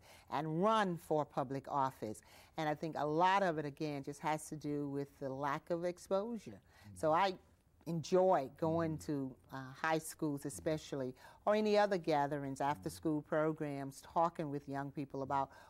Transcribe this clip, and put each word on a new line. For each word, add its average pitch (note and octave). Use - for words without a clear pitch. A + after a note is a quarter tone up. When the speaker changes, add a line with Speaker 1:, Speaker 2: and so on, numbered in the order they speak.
Speaker 1:
and D#3
run G#3
for D3+
public C3+
office. C3
And D#3+
I D3+
think D#3
a C#3+
lot F#3
of E3+
it, D3
again, C#3+
just C#3+
has D#3
to D#3+
do D3
with C#3
the C#3
lack C#3+
of E3+
exposure. F#3+
So D#3
I F#3+
enjoy E3+
going E3
Speaker 2:
Mm-hmm. -
Speaker 1:
to, C3+
uh, C3+
high D#3+
schools D3
especially, C#3+
or G#3
any G#3+
other G#3
gatherings, C#3+
after-school D3+
programs, D3+
talking E3
with C#3+
young C#3
people C#3
about C3+